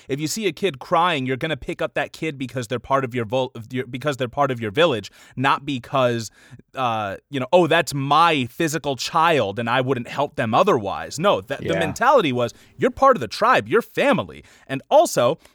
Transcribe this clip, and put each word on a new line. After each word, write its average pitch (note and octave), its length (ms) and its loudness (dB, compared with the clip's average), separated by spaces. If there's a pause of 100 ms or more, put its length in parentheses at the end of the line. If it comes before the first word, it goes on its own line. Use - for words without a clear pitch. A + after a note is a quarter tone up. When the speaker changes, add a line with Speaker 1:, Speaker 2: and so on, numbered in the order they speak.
Speaker 1:
if C#3 100 -4
you D3+ 80 -4
see A3 180 -6
a F3+ 60 0
kid D3 280 -4
crying, E3+ 460 0
you're C3 120 -2
gonna D#3+ 180 -4
pick E3 260 -8
up D#3 120 -4
that C#3+ 180 -4
kid D#3 260 -8
because B2+ 300 -6
they're B2 140 -4
part C3+ 240 0
of A#2 100 -10
your A#2 80 -2
vul-, B2 300 -2 (180)
your, B2+ 160 -4
because B2+ 300 -6
they're B2+ 100 -2
part C3+ 240 -2
of A#2+ 80 -4
your G#2+ 120 -4
village, B2+ 380 2 (280)
not C#3 280 0
because, B2 640 -2 (460)
uh, A2 400 -4 (140)
you C#3 100 -6
know, B2+ 140 -4
"Oh, F3 140 6
that's D#3+ 260 2
my C#3+ 540 2
physical D3 500 -4
child D3 600 0
and A#2 120 -4
I B2+ 100 2
wouldn't B2+ 300 -2
help C#3+ 260 -4
them A#2 180 -2
otherwise." G#2+ 640 0
No, D#3+ 220 2
th-, B2+ 220 -8
the - 60 -6
Speaker 2:
Yeah. F#3+ 120 0
Speaker 1:
mentality F#3 540 2
was, A#2+ 200 -2 (220)
"You're B3 160 0
part C4+ 240 4
of E3 60 -4
the G#2+ 80 -6
tribe, G3+ 400 2
you're G#3 120 2
family." C3+ 600 -2 (240)
And C3+ 220 -6
also, E3 480 4 (180)